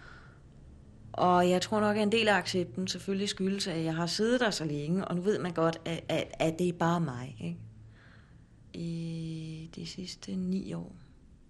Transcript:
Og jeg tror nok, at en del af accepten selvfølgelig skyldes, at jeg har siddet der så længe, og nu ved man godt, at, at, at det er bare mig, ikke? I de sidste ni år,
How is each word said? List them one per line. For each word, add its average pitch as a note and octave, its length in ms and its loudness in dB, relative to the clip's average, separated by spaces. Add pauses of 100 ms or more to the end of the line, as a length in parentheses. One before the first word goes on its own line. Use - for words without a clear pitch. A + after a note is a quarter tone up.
(1120)
Og F3+ 360 6
jeg F3+ 120 4
tror G#3+ 180 0
nok, G#3 180 2
at G#3+ 60 2
en G3+ 80 2
del A3 160 4
af G#3 60 8
accepten F#3 540 0
selvfølgelig G3 420 -2
skyldes, G3 380 -2
at E3 160 -2
jeg D#3+ 120 0
har E3+ 120 0
siddet A3+ 320 2
der A3+ 120 4
så D#3 140 -2
længe, D3+ 400 0
og E3+ 100 -2
nu F3 60 0
ved F#3+ 180 2
man F3 140 -2
godt, E3 320 2
at, E3 240 -4
at, D#3 300 0
at D#3+ 200 2
det F3+ 100 2
er E3+ 40 0
bare E3+ 280 2
mig, C3 400 -6
ikke? E3+ 160 -6 (1160)
I E3 1000 -6
de F3 120 -8
sidste F#3 480 -10
ni F#3 380 0
år, E3+ 220 -8 (540)